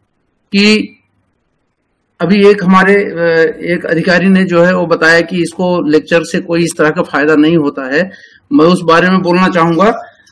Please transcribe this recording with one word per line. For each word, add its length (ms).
कि 420
अभी 260
एक 160
हमारे, 300
अ, 340
एक 260
अधिकारी 420
ने 160
जो 200
है 120
वो 100
बताया 360
कि 200
इसको 480
lecture 340
से 160
कोई 240
इस 140
तरह 120
का 120
फायदा 340
नहीं 220
होता 380
है। 160
मैं 120
उस 160
बारे 280
में 120
बोलना 260
चाहूंगा, 460